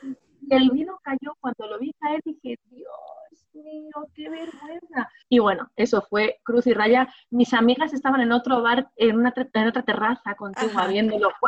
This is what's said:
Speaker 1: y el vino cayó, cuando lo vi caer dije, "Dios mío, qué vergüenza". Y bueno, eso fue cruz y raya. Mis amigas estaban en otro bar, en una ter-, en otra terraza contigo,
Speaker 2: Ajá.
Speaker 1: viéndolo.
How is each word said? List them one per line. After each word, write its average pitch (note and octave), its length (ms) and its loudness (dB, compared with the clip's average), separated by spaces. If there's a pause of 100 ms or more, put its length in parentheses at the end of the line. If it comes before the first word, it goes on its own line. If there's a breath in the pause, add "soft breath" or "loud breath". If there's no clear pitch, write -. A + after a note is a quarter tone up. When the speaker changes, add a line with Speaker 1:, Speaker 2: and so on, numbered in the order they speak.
Speaker 1:
y C4+ 520 -6
el C4 160 6
vino E4 320 -4
cayó, C#4 380 -8
cuando B3 260 -8
lo G#3 140 -10
vi D4+ 200 -8
caer D4+ 240 -4
dije, C#4 320 -10 (100)
"Dios B3 220 -20 (640)
mío, D#4 360 -16 (240)
qué D4+ 160 -14
vergüenza". D#4+ 800 -12 (180 soft breath)
Y B3 120 4
bueno, G3+ 340 0
eso A3 340 0
fue G#3+ 360 0
cruz A#3+ 240 2
y A3+ 60 4
raya. A#3 380 2 (180 loud breath)
Mis A#3+ 240 2
amigas B3+ 380 4
estaban C4+ 280 0
en A#3 100 2
otro B3 320 2
bar, A#3+ 340 2
en A3 200 4
una B3 160 4
ter-, C4 200 -6
en A3 140 2
otra A#3+ 160 0
terraza G#3+ 540 -2
contigo, G#3 340 -6
Speaker 2:
Ajá. F#3+ 160 0
Speaker 1:
viéndolo. G#3 460 2 (160)